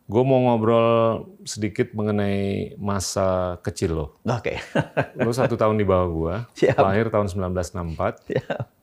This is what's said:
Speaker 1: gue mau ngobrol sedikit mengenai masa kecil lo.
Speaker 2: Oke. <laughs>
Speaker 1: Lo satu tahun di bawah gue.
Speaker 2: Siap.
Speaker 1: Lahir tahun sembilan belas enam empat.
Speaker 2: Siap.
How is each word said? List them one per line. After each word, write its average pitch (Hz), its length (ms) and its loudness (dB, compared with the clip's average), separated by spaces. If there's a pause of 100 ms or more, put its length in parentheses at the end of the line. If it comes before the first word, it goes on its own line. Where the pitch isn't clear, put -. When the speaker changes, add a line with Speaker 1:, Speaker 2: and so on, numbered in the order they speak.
Speaker 1:
gue 107 180 2
mau 135 180 4
ngobrol 113 460 4 (560)
sedikit 110 480 -4
mengenai 104 480 0 (380)
masa 95 840 -2
kecil - 340 -4
lo. 78 140 -2 (160)
Speaker 2:
Oke. 113 320 -2 (340)
<laughs> - 300 -4
Speaker 1:
Lo 117 160 0
satu 117 240 0
tahun 107 160 4
di 107 80 0
bawah 92 260 2
gue. 82 260 -2 (220)
Speaker 2:
Siap. - 220 2
Speaker 1:
Lahir 104 320 2
tahun 104 160 2
sembilan 92 240 -4
belas 90 240 -4
enam 87 160 -6
empat. 90 340 -4
Speaker 2:
Siap. - 400 -4 (180)